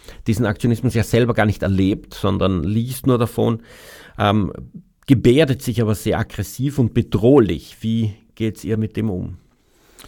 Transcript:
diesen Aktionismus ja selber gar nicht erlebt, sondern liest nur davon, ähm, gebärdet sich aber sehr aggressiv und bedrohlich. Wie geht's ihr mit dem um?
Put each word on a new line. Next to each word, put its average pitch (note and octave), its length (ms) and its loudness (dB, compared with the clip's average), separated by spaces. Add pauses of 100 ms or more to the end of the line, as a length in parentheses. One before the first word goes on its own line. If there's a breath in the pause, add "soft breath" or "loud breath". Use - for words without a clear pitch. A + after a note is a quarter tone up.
(280 loud breath)
diesen A2+ 180 2
Aktionismus A#2 480 0
ja A2 100 0
selber A2+ 300 2
gar G#2+ 120 2
nicht G#2+ 180 0
erlebt, F#2+ 500 0
sondern F#2+ 500 -2
liest A#2 440 -2
nur B2 100 4
davon, A2+ 440 -2 (560 loud breath)
ähm, G#2 360 0 (540)
gebärdet B2+ 560 2
sich A#2 180 -2
aber G#2+ 140 0
sehr F#2+ 240 -2
aggressiv B2 580 -6
und A#2+ 160 0
bedrohlich. A2 880 2
Wie A2 320 -2 (220)
geht's - 280 -6
ihr A2 140 -2
mit A2 180 -4
dem A2 140 -2
um? F2+ 280 -8 (720 soft breath)